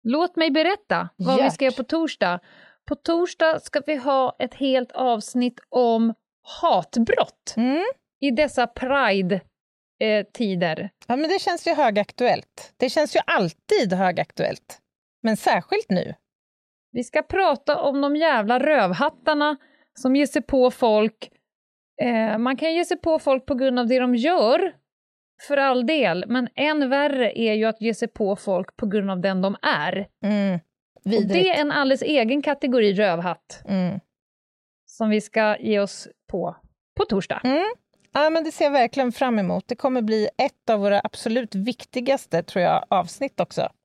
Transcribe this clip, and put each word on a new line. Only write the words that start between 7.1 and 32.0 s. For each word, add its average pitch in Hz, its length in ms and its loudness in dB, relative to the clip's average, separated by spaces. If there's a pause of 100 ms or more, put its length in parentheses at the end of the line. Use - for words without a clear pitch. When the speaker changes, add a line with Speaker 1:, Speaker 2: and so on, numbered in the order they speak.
Speaker 2:
Mm. 262 280 0 (360)
Speaker 1:
i 277 100 2
dessa 247 360 0
Pride, 202 760 0 (600)
eh, 214 320 0
tider. 185 580 -2 (160)
Speaker 2:
Ja, 247 100 -2
men 311 140 -2
det 381 100 0
känns 349 260 -4
ju 339 80 0
högaktuellt. 220 1000 -2
Det 254 140 0
känns - 260 0
ju - 100 4
alltid 240 680 0
högaktuellt. 170 880 -2 (440)
Men 220 140 0
särskilt 302 540 -2
nu. - 240 -2 (800)
Speaker 1:
Vi 240 120 -6
ska 302 180 -2
prata 311 580 0
om 277 200 0
de 285 160 0
jävla 247 440 2
rövhattarna 294 960 0 (380)
som 262 220 0
ger 285 100 4
sig 294 160 -2
på 254 280 2
folk. 214 600 0 (720)
Eh, 226 360 0
man 254 180 0
kan 320 180 -2
ge 339 100 2
sig 349 120 -2
på 320 220 0
folk 269 280 0
på 285 80 -2
grund 247 240 0
av 247 80 0
det 254 120 2
de 247 160 2
gör, 302 580 2 (760)
för 285 80 0
all 254 300 2
del. 208 420 0
Men 254 260 -2
än 285 360 -2
värre 277 480 0
är 226 160 0
ju 214 100 0
att 220 160 -2
ge 220 140 -2
sig 226 140 -6
på 202 280 -2
folk 190 400 -4
på 220 100 -4
grund 196 240 -2
av 185 100 -4
den 190 220 0
de 196 200 -2
är. 190 440 -2 (180)
Speaker 2:
Mm. 196 360 0 (340)
Speaker 1:
Och - 180 -6
Speaker 2:
Vidrigt. 208 200 2
Speaker 1:
det 370 240 4
är 294 40 0
en 294 120 -2
alldeles 269 300 2